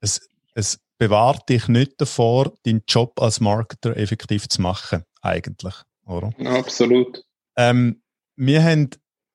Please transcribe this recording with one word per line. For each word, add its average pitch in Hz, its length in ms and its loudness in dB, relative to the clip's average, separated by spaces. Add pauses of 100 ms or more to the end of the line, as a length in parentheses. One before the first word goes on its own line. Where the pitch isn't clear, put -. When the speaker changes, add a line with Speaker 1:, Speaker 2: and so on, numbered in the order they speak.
Speaker 1:
Es, - 280 -6 (260)
es - 240 -6 (200)
bewahrt 113 500 2
dich 120 180 0
nicht 123 320 2
davor, 127 540 0 (120)
deinen 110 220 0
Job 117 360 0
als 113 180 0
Marketer 110 560 -2
effektiv 107 520 -4
zu - 120 -4
machen, 90 440 -4 (180)
eigentlich, 90 520 -6 (300)
oder? 90 320 -8
Speaker 2:
Ja, 127 200 -4
absolut. 123 680 0 (320)
Speaker 1:
Ähm, 123 460 2 (340)
wir 139 260 2
haben 156 280 2 (440)